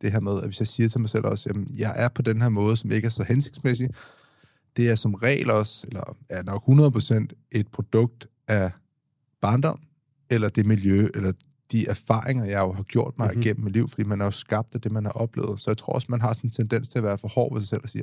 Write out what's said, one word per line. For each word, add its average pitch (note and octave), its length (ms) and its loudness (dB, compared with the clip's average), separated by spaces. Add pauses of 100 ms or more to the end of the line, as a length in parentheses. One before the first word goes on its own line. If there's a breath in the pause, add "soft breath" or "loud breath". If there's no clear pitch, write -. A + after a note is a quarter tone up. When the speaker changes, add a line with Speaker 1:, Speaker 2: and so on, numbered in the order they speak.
Speaker 1:
det G#2 120 0
her A2 80 0
med, G2+ 180 -2
at - 60 -4
hvis G2+ 160 -6
jeg G#2+ 80 0
siger A#2 200 2
til A#2+ 120 0
mig A2 100 -2
selv A2 160 -2
også, G#2 220 -2
"Jamen, G2+ 180 -4 (100)
jeg G#2+ 200 -4
er A#2+ 120 2
på - 140 -2
den A2+ 200 2
her B2 60 4
måde, G#2+ 280 2
som G#2+ 160 -4
ikke A2 140 0
er A#2 40 0
så A2 140 -4
hensigtsmæssig," B2+ 680 0 (840 loud breath)
det A#2+ 140 4
er A2+ 40 4
som A2 200 0
regel A#2+ 360 0
også, G#2+ 380 0
eller - 280 -12 (120)
er F#2 140 -8
nok G2 240 -6
hundrede C#3+ 240 8
procent A2 420 2 (180)
et G#2 180 0
produkt - 580 0 (220)
af G2 220 2 (680)
barndom, B2+ 380 2 (520)
eller G#2+ 180 2
det G#2 180 2
miljø, G2 480 4
eller F#2+ 180 -2 (400)
de A2+ 140 2
erfaringer, A#2+ 580 -2
jeg G2+ 160 -2
jo F#2 120 0
har G2 100 -6
gjort - 360 -2
mig A2 140 0
Speaker 2:
Mhm. A#2 80 -2
Speaker 1:
igennem A2 240 0
mit G2 80 -4
liv, A#2 160 0
fordi - 160 -6
man G2+ 160 -2
er G2+ 40 0
jo G2+ 60 0
skabt - 440 -4
af A#2+ 60 -4
det, G#2+ 120 -4
man G#2+ 120 -2
har G#2 80 -4
oplevet. A2 480 -4
Så - 100 -4
jeg G#2+ 80 0
tror - 140 -6
også, B2+ 180 -2
man A#2+ 100 -2
har A2+ 120 2
sådan A2+ 160 -4
en A2 40 -4
tendens A#2 360 -2
til - 100 -4
at A2 60 0
være G2+ 140 -2
for A2+ 100 -10
hård B2 260 0
ved A2 60 -2
sig G2+ 80 -6
selv G#2+ 140 -4
og - 60 -12
sige, G#2+ 140 -8